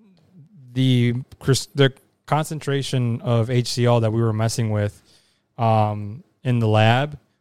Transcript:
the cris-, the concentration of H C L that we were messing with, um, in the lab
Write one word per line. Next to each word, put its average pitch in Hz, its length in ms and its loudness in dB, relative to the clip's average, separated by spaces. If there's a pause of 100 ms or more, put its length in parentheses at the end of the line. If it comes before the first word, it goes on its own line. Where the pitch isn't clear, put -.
(720)
the 123 420 2 (240)
cris-, - 360 0
the 135 180 2 (340)
concentration 139 960 -2
of 117 280 0
H 123 180 0
C 120 180 -2
L 120 140 4
that 113 120 0
we 113 80 0
were 113 120 0
messing 110 380 -2
with, 104 320 -4 (560)
um, 107 680 0 (180)
in 123 160 0
the 113 100 0
lab 117 500 2 (220)